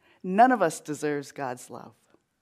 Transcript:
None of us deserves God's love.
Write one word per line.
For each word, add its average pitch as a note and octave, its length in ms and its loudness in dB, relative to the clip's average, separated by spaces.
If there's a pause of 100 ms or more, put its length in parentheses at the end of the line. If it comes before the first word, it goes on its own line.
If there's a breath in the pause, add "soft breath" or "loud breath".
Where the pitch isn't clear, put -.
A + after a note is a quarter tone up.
(220 soft breath)
None G#3+ 300 4
of A3 100 0
us D#3+ 180 0
deserves C#3+ 520 -6
God's B2+ 400 -10
love. A#2 220 -18 (480)